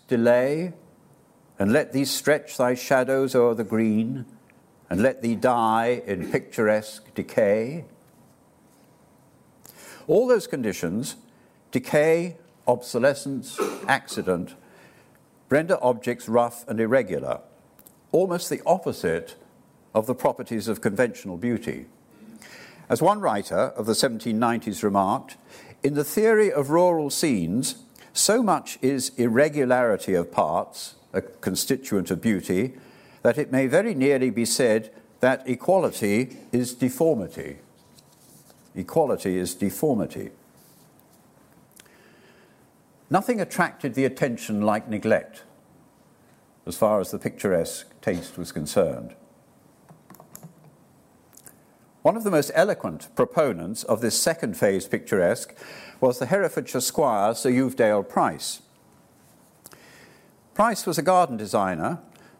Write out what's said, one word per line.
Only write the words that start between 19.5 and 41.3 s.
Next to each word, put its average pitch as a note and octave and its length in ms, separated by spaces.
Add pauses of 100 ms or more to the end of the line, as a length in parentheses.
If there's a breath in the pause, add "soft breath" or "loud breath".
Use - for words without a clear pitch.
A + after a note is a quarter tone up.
of A2 140
the B2 80
properties A2+ 520
of G#2+ 140
conventional G2+ 560
beauty. G#2 480 (1040 loud breath)
As A#2 120
one G3+ 200
writer G#2+ 560
of A2 80
the A2 100
seventeen A2+ 440
nineties A#2 440
remarked, G2+ 540 (460 loud breath)
"In C#3 100
the D3 100
theory G#3+ 480
of C#3+ 200
rural E3 400
scenes, G#2+ 640 (360 loud breath)
so A3+ 300
much F3+ 400
is C3 360
irregularity B2 960
of E2+ 160
parts, - 640 (180)
a F#2+ 80
constituent - 880
of F2+ 100
beauty, G#2 540 (480 loud breath)
that A#2+ 160
it D3 140
may C3 160
very F#3+ 260
nearly C3 380
be A2+ 140
said A2 440 (300 loud breath)
that B2+ 280
equality B2+ 920 (120)
is B2 220
deformity." G#2 840 (1120)
Equality F#2+ 640
is F2+ 160
deformity. G2+ 800 (2750 soft breath)